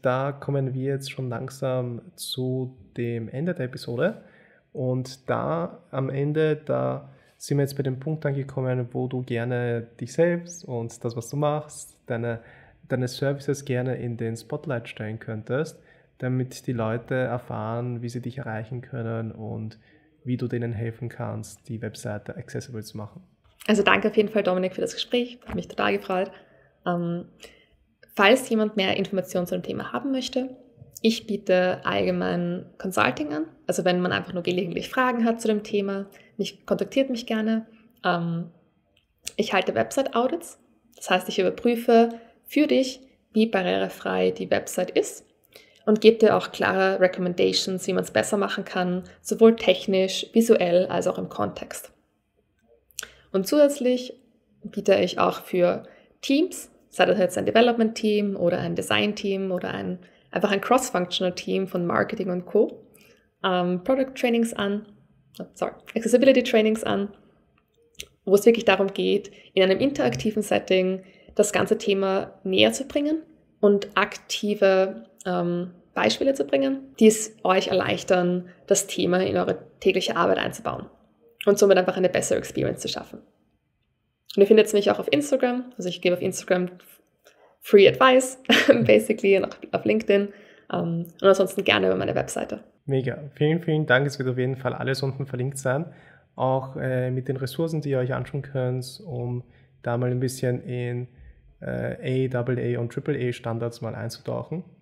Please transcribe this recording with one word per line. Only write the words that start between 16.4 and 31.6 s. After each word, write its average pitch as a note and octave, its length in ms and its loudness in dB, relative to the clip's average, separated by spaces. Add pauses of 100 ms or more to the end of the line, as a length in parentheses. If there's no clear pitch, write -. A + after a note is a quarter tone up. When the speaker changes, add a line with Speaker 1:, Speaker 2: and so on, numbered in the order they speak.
Speaker 1:
die C3+ 60 -4
Leute A2+ 420 -4
erfahren, A#2 840 -4
wie A#2+ 80 -8
sie A#2+ 140 -8
dich C3 160 -10
erreichen A#2+ 420 -8
können A2+ 520 -6
und A2 460 -10 (460)
wie B2 140 -2
du B2+ 100 -4
denen A#2 240 -4
helfen A2+ 380 -6
kannst, A2 580 -10
die A2+ 140 -8
Webseite G#2+ 540 -10
accessible A#2+ 460 -10
zu - 140 -16
machen. G#2+ 260 -14 (440)
Speaker 2:
Also - 160 4
danke G3 260 2
auf G#3+ 80 -2
jeden G#3+ 140 2
Fall, G3+ 120 0
Dominik, F#3 320 -2
für - 60 -8
das - 140 -6
Gespräch. - 520 -4
Hat - 80 -12
mich F3 140 -6
total G3+ 280 -2
gefreut. G3 340 -4 (560)
Ähm, F3 400 -4 (880)
falls A3 340 4
jemand G#3+ 280 0
mehr G3 200 0
Informationen F#3 500 -2
zu F#3 100 -4
dem F3+ 60 -6
Thema - 300 -8
haben A#3+ 180 -4
möchte, C4 460 -4 (460)
ich A3+ 240 0
biete F#3 580 0